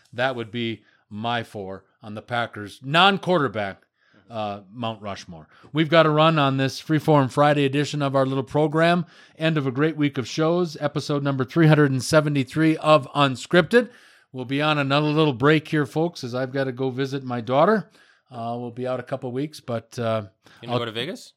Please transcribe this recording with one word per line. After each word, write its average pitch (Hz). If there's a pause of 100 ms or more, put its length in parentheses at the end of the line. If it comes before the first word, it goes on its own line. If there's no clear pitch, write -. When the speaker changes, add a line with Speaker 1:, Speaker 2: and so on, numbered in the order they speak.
(120)
Speaker 1:
that 127
would 113
be 113 (280)
my 113
four 95 (180)
on 107
the 107
Packers 110
non-quarterback, 143 (480)
uh, 104 (120)
Mount 113
Rushmore. 90 (240)
We've 156
got 160
to 156
run 156
on 139
this 135
Freeform 147
Friday 147
edition 143
of 135
our 135
little 135
program. 160 (320)
End 160
of 135
a 135
great 151
week 147
of 113
shows, 160
episode 147
number 135
three 165
hundred 147
and 131
seventy-three 151
of 151
Unscripted. 156 (420)
We'll 127
be 139
on 151
another 143
little 151
break 147
here, 147
folks, 165
as 120
I've 127
got 135
to 131
go 131
visit 131
my 123
daughter. 156 (400)
Uh, 117
we'll 120
be 123
out 127
a 120
couple 135
weeks, 143
but, -
uh, 113 (380)
Speaker 2:
Can 117
you 120
Speaker 1:
I'll 120
Speaker 2:
go 117
to 110
Vegas? 123